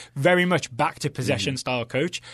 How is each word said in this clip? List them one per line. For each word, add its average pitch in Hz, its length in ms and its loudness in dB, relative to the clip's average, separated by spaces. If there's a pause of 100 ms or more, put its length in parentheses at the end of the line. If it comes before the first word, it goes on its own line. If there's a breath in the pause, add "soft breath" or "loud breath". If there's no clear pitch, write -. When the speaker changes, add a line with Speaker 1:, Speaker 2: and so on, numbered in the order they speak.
(160 loud breath)
Speaker 1:
very 180 300 4
much 160 300 0
back 156 220 0
to - 120 -4
possession 127 440 -2
Speaker 2:
Mm-hmm. 131 40 -4
Speaker 1:
style 123 260 -2
coach. 139 360 -2 (140 loud breath)